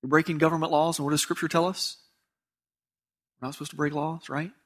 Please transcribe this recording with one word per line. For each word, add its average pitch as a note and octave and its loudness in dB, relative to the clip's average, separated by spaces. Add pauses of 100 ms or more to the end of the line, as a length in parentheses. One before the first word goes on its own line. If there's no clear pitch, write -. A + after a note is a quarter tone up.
You're C3 -8
breaking D#3 4
government D#3+ 2
laws, D#3+ 2
and C#3+ -2
what D3 0
does D3+ 2
Scripture - -2
tell E3+ 4
us? - -4 (1400)
We're B2+ -8
not C#3+ -8
supposed D3 -12
to D3+ -14
break D3 0
laws, D#3 -4
right? D3+ -4 (140)